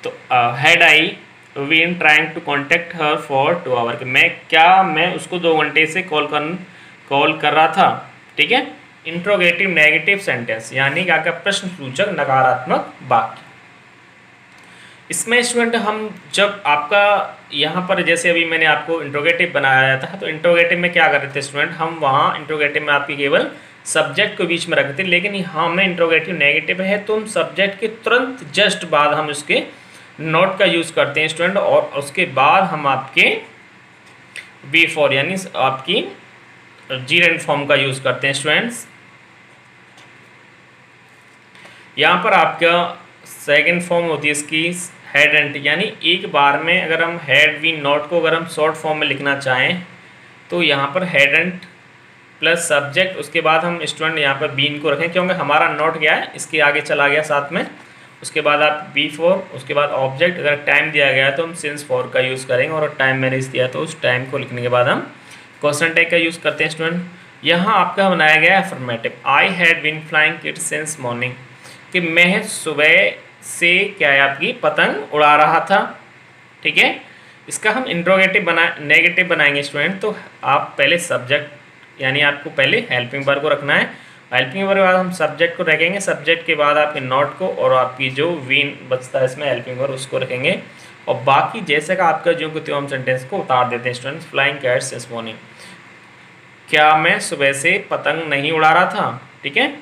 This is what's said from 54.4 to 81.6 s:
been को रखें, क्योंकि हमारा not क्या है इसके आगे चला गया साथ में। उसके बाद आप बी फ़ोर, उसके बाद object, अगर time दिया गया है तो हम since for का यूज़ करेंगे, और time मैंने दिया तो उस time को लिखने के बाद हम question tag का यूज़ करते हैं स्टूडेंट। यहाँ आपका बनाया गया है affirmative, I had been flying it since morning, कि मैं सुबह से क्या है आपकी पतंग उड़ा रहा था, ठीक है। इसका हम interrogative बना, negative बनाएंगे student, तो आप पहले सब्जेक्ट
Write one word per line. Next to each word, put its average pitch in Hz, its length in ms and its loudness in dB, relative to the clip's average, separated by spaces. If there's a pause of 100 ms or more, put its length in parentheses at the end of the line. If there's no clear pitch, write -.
been 147 260 -2
को 156 80 0
रखें, 160 220 -2
क्योंकि 180 220 0
हमारा 156 440 0
not 160 200 0
क्या 156 160 2
है 269 220 -4
इसके - 240 -4
आगे 147 200 2
चला 143 280 0
गया 147 160 2
साथ 143 280 -2
में। 208 120 -4 (580)
उसके - 180 -6
बाद 147 220 2
आप 151 320 0
बी 147 140 0
फ़ोर, 165 240 2 (220)
उसके 135 200 -8
बाद 143 160 2
object, 135 480 -2
अगर 143 180 0 (100)
time 147 240 2
दिया 143 220 2
गया 135 140 2
है 139 100 0
तो 165 60 -2
हम 165 120 -6
since 147 360 -8
for 127 120 0 (100)
का 131 80 2
यूज़ 131 260 -4
करेंगे, 135 280 0
और 151 240 -2
time 131 180 2
मैंने 131 240 0
दिया 131 280 -2
तो - 120 -6
उस 165 220 -8
time 127 280 -2
को 143 80 -6
लिखने 123 240 -8
के 123 60 -2
बाद 123 200 2
हम 233 120 0 (600)
question 147 340 0
tag 165 160 2
का 175 60 2
यूज़ 165 240 0
करते 151 240 -2
हैं 156 60 -2
स्टूडेंट। 170 340 -4 (400)
यहाँ 175 320 2
आपका 196 340 2
बनाया 156 260 4
गया 175 220 4
है 180 60 0
affirmative, 127 500 -6 (140)
I 143 160 4 (160)
had 165 240 2
been 151 260 -4
flying 156 260 2 (100)
it - 160 -8
since 151 380 -8
morning, 123 320 -6 (600)
कि 180 80 0
मैं 175 440 2
सुबह 160 640 2 (340)
से - 280 0 (260)
क्या 147 120 2
है 139 100 4
आपकी 139 320 0 (100)
पतंग 185 520 0
उड़ा 147 220 6
रहा 156 240 4
था, 190 180 2 (840)
ठीक 156 160 0
है। 254 120 4 (580)
इसका - 220 -2
हम 262 160 -2
interrogative 185 580 2
बना, 165 200 2 (160)
negative 170 480 2
बनाएंगे 143 340 2
student, 151 380 -4
तो 214 160 -4 (280)
आप 135 340 0
पहले 151 200 2
सब्जेक्ट - 1040 -6